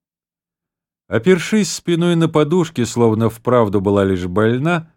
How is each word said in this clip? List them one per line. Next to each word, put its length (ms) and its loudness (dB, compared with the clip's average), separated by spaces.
Опершись 640 0
спиной 460 -2
на 100 2
подушке, 580 0
словно 440 0
вправду 500 0
была 240 0
лишь 240 -2
больна 680 -2